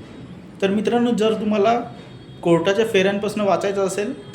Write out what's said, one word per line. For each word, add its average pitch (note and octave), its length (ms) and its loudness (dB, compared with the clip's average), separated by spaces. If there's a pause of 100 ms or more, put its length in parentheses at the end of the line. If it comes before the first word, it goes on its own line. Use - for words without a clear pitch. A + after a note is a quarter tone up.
(600)
तर G3 80 2
मित्रांनो, A#3 420 2
जर G#3+ 220 2
तुम्हाला G#3+ 400 2 (680)
कोर्टाच्या F3 420 4
फेऱ्यांपासून G3+ 580 2
वाचायचं G3 440 2
असेल, G#3 260 -4 (220)